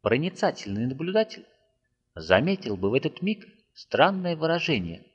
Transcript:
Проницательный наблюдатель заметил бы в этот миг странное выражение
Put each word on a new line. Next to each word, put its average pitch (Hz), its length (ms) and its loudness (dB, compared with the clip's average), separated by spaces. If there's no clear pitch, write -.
Проницательный 120 840 -2
наблюдатель 180 600 -2
заметил 104 600 2
бы 98 140 0
в 113 40 0
этот - 280 -2
миг 208 240 -4
странное 175 600 2
выражение 156 800 -2